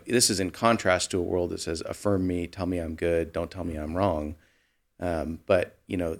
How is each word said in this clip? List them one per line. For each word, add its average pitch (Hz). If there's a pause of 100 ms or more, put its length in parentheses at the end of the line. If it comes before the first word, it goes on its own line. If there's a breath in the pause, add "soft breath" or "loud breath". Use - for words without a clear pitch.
this 120
is 98
in 90
contrast 107
to 95
a -
world 87
that 87
says, 82
"Affirm 95
me, 87
tell 90
me 90
I'm 82
good, 82
don't 82
tell 90
me 85
I'm 78
wrong." 80 (640)
Um, 82
but, - (100)
you 101
know, 85